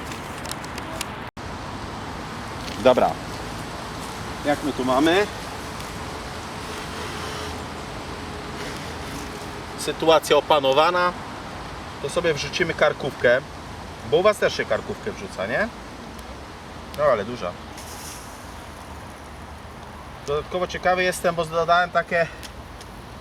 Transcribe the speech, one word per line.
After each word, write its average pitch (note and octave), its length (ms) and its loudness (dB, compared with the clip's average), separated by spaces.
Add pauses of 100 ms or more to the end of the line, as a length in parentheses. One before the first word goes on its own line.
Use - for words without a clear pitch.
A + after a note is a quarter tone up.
(2750)
Dobra, A#2+ 260 8 (1300)
jak C#3+ 180 2
my C#3+ 100 0
tu B2+ 120 0
mamy? D#3+ 420 6 (4000)
Sytuacja D3+ 580 6
opanowana, D#3 760 6 (880)
to C#3+ 80 -2
sobie E3 240 4
wrzucimy E3 400 0
karkówkę, C3+ 680 6 (720)
bo C#3+ 60 8
u F3+ 60 8
was G3+ 160 6
też F#3 180 4
się B2+ 80 0
karkówkę G#2+ 480 -2
wrzuca, F#2 340 -4
nie? E3 220 0 (1300)
No D3 60 4
ale A#2 200 6
duża. G#2 280 -4 (2750)
Dodatkowo D3+ 400 0
ciekawy F3+ 360 2
jestem, F3+ 320 4
bo E3+ 100 2
dodałem E3+ 460 4
takie E3+ 360 2 (960)